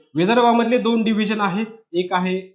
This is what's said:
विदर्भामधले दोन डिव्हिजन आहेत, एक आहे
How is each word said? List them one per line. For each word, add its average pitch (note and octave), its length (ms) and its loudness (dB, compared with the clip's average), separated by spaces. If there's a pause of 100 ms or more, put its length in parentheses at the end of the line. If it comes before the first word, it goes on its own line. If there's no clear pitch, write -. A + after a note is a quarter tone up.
(160)
विदर्भामधले A#3 600 2
दोन A3+ 260 0
डिव्हिजन G#3+ 380 -2
आहेत, G3+ 240 -2 (280)
एक F3+ 200 -4
आहे F#3 260 -2 (160)